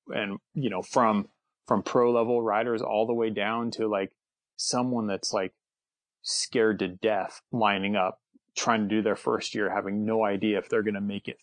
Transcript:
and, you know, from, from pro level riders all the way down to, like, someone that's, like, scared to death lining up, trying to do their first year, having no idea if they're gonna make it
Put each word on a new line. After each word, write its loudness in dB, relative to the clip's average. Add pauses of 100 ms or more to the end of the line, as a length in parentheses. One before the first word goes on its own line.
and, -4 (160)
you -2
know, -4
from, 2 (380)
from 2
pro 4
level 2
riders 0
all 0
the 0
way 0
down -2
to, -2
like, 0 (440)
someone -2
that's, -4
like, -2 (720)
scared 2
to 0
death -2 (100)
lining 2
up, 0 (360)
trying 2
to -
do 2
their 2
first -2
year, 0
having -2
no 2
idea 0
if -4
they're 0
gonna -2
make -6
it -10